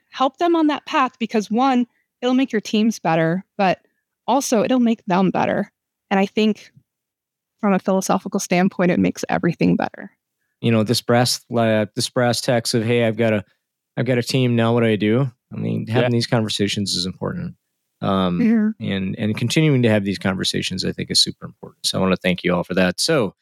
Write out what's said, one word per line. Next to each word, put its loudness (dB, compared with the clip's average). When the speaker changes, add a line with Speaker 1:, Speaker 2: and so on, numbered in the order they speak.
Speaker 1:
help -2
them 2
on 4
that -2
path. 0
Because -2
one, 2
it'll 0
make 2
your 0
teams 0
better, 0
but 2
also 2
it'll 2
make 0
them 2
better. -2
And 2
I 2
think -2
from 2
a 4
philosophical -2
standpoint, 0
it 0
makes 0
everything 0
better. -6
Speaker 2:
You 0
know, 4
this 0
brass, 0
uh, 2
this -4
brass 0
tacks -2
of, 0
"Hey, 0
I've 0
got 0
a, -2
I've -2
got 0
a 0
team. 0
Now 2
what 2
do 2
I 2
do?" 0
I -12
mean, -4
having 0
Speaker 3:
Yeah. 0
Speaker 2:
these -2
conversations -2
is -4
important. -8
Um, 0
Speaker 1:
Yeah. 0
Speaker 2:
and, -4
and -2
continuing 2
to 4
have 2
these -4
conversations, -4
I -4
think, -8
is 4
super -2
important. -16
So -4
I -2
wanna 2
thank -2
you 0
all -2
for -10
that. 0
So, 0